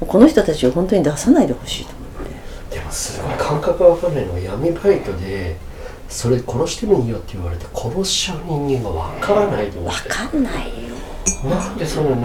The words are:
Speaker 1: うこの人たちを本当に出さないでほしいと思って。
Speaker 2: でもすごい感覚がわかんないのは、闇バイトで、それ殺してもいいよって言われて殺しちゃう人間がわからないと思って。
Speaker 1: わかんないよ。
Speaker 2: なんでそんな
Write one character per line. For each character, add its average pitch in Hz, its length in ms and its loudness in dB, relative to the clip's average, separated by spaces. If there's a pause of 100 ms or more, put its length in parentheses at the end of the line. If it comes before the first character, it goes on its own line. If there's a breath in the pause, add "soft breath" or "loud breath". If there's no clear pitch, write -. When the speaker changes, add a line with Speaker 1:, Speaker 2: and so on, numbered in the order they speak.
Speaker 1:
う - 40 -6
こ 185 120 4
の 262 100 12
人 247 140 4
た 156 120 2
ち 139 120 2
を 127 40 6
本 175 160 2
当 202 100 4
に 180 60 4
出 147 140 2
さ - 140 2
な 302 120 8
い 151 60 4
で 127 60 0
ほ - 120 -12
し - 160 -6
い - 20 -10
と - 60 -16
思 - 80 -14
っ - 720 -12
て。 - 60 -6
Speaker 2:
で - 40 -6
も - 100 -8
す - 320 -6
ご 139 60 -4
い 127 60 -4
感 151 260 0
覚 - 200 2
が 175 100 10
わ 170 60 6
か 175 120 0
ん 156 60 -2
な 135 60 0
い 101 60 -2
の 90 80 -6
は、 90 40 -2
闇 113 320 -2
バ 196 220 2
イ - 80 2
ト 104 180 -6
で、 92 380 -6 (520 loud breath)
そ - 200 -4
れ 120 100 4
殺 123 300 -2
し - 80 -6
て 226 100 -6
も 190 140 4
い 117 60 0
い - 20 0
よ 110 80 -2
っ - 60 -6
て - 120 -12
言 90 100 -6
わ 85 60 -4
れ 82 60 -4
て 80 80 -8 (100)
殺 135 300 -2
し - 220 -2
ち 190 40 -4
ゃ 165 40 -4
う 156 100 -8
人 143 380 0
間 101 80 -4
が 87 40 -4
わ 85 240 -4
か - 140 2
ら 208 140 4
な 120 160 0
い 98 80 -4
と 92 100 -10
思 87 100 -4
っ - 120 -4
て。 - 80 -10
Speaker 1:
わ - 40 -2
か 262 220 -4
ん 285 60 4
な 240 80 -2 (120)
い - 40 -6
よ。 - 280 -8 (540)
Speaker 2:
な 190 220 0
ん - 60 -8
で 165 100 -2
そ 151 160 -2
ん 143 80 2
な 127 140 2